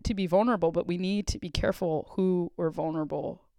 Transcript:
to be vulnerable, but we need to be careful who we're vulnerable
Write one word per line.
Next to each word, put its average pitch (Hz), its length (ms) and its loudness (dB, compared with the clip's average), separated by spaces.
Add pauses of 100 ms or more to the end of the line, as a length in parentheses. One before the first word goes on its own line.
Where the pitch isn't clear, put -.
to 233 100 0
be 190 120 0
vulnerable, 180 460 4
but 170 140 0
we 175 100 -2
need 190 320 0
to - 100 -4
be 170 120 -8
careful - 600 0
who 185 440 0
we're 165 140 0
vulnerable 156 720 -4 (160)